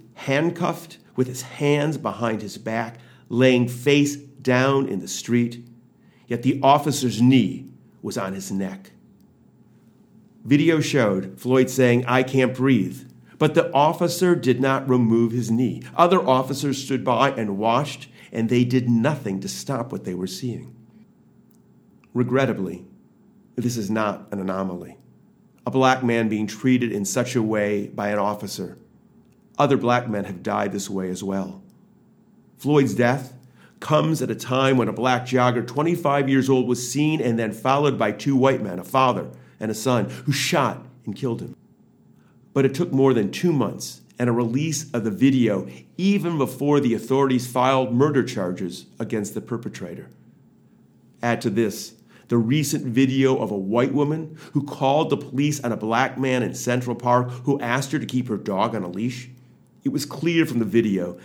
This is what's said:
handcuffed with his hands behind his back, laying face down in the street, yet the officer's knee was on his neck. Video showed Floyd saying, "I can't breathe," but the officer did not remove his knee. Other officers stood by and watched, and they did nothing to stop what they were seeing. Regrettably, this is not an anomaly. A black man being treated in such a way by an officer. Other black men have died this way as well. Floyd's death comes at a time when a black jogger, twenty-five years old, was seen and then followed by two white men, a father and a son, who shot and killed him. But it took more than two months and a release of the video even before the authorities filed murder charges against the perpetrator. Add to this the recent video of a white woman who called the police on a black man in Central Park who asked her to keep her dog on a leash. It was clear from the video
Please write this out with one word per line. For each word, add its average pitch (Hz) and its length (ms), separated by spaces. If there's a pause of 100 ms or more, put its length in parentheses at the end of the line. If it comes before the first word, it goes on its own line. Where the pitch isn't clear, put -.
(120)
handcuffed 160 840 (180)
with 127 120
his 127 120
hands 147 560
behind 110 460
his 101 160
back, 113 400 (320)
laying 123 380
face 143 480
down 135 680
in 95 140
the - 80
street, - 580 (600)
yet 120 160
the 131 200
officer's 135 600
knee 120 460 (340)
was 107 160
on 95 160
his 95 180
neck. 95 380 (1500)
Video 151 360
showed 104 600
Floyd 131 300
saying, 123 340
"I 123 180
can't 127 320
breathe," 123 440 (400)
but 151 160
the 165 180
officer 170 640
did 127 260
not 135 260
remove 117 460
his 117 180
knee. 113 320 (140)
Other 175 240
officers 139 560
stood 131 260
by 127 280
and 104 260
watched, 117 520 (220)
and 113 200
they 123 140
did 123 260
nothing 113 500
to - 80
stop 120 420
what 98 140
they 92 100
were 90 120
seeing. 101 480 (1400)
Regrettably, 123 720 (680)
this 120 220
is 101 140
not 110 420
an 98 80
anomaly. 92 560 (720)
A - 40
black 131 320
man 117 260
being 107 180
treated 123 440
in 101 140
such 120 320
a 117 60
way 104 460
by 104 200
an 104 100
officer. 101 600 (800)
Other 139 180
black 120 320
men 101 160
have 95 180
died 104 300
this 98 160
way 95 220
as 92 120
well. 95 400 (920)
Floyd's 135 380
death 123 400 (440)
comes 156 440
at 117 80
a 110 40
time 131 440
when 113 100
a 107 40
black 123 340
jogger, 123 400
twenty-five 147 640
years 135 180
old, 127 180
was 123 240
seen 151 300
and 117 180
then 110 140
followed 135 460
by 110 120
two 135 260
white 131 260
men, 90 160
a 87 60
father 123 440 (320)
and 110 100
a 107 40
son, 123 340 (160)
who 147 80
shot - 540 (180)
and 104 100
killed 117 280
him. - 120 (1000)
But 139 100
it 135 100
took - 180
more 135 200
than 104 180
two 180 220
months - 480 (180)
and 120 120
a - 20
release 123 600
of 113 120
the 110 60
video 110 560 (320)
even 170 400
before 143 420
the 117 140
authorities 131 520
filed 131 480
murder 135 280
charges 92 640 (120)
against 107 360
the 110 80
perpetrator. 104 680 (1120)
Add 117 200
to 117 80
this 104 440 (340)
the 120 100
recent 143 480
video 131 500
of 107 140
a 104 80
white 117 340
woman 151 440 (180)
who 143 80
called 147 480
the 139 80
police 147 420
on 120 100
a 107 60
black 123 420
man 127 240
in 92 120
Central 123 420
Park 123 320 (160)
who 139 160
asked 123 320
her 151 60
to 117 80
keep 123 220
her 104 100
dog 104 360
on 104 80
a 90 60
leash. 110 400 (560)
It 139 60
was - 160
clear 165 400
from 120 120
the 113 60
video 98 600